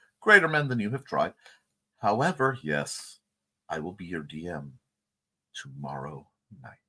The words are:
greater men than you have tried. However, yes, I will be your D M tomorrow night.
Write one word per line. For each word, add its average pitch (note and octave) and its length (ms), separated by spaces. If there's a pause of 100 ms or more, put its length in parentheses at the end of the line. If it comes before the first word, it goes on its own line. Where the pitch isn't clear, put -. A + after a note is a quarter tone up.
(200)
greater G3 280
men D3+ 200
than B2+ 120
you G#2 100
have C3 140
tried. E2 300 (640)
However, C3 640
yes, - 580 (480)
I D#2+ 120
will E2 120
be F#2 140
your E2+ 160
D D#2 260
M C#2+ 260 (800)
tomorrow C#2 720 (340)
night. - 160 (100)